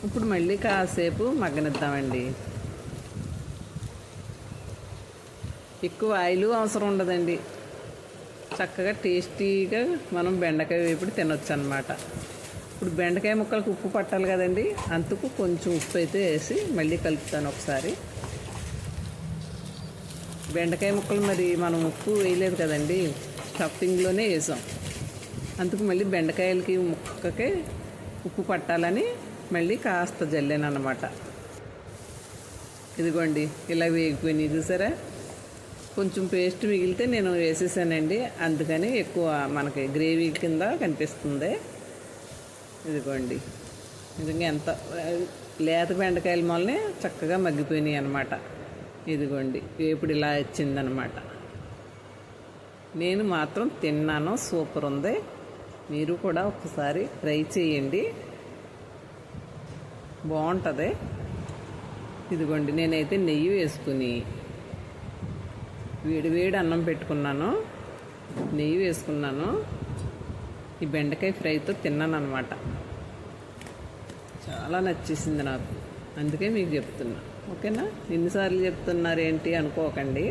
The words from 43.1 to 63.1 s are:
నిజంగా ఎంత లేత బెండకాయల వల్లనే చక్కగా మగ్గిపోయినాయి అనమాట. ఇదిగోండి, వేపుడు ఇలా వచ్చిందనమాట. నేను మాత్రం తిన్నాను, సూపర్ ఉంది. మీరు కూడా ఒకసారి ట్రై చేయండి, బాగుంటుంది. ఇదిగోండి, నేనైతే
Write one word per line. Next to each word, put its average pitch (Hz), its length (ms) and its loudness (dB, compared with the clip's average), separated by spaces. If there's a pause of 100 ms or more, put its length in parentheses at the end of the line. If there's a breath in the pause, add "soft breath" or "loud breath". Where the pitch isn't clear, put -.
నిజంగా 160 340 0
ఎంత 151 160 0 (1000)
లేత 170 220 4 (100)
బెండకాయల 175 420 4 (100)
వల్లనే 196 260 4 (260)
చక్కగా 170 400 0
మగ్గిపోయినాయి 151 560 2
అనమాట. 139 320 0 (840)
ఇదిగోండి, 135 460 0 (220)
వేపుడు 156 340 2
ఇలా 147 240 4
వచ్చిందనమాట. 135 720 0 (1900)
నేను 190 180 4 (140)
మాత్రం 156 320 2 (160)
తిన్నాను, 151 500 2 (140)
సూపర్ 156 440 0
ఉంది. 160 240 2 (760)
మీరు 151 200 2 (140)
కూడా 175 240 2
ఒకసారి 151 520 -2 (200)
ట్రై 151 180 2 (140)
చేయండి, 156 480 2 (2250)
బాగుంటుంది. 160 580 2 (1500)
ఇదిగోండి, 151 440 2
నేనైతే 160 360 2 (140)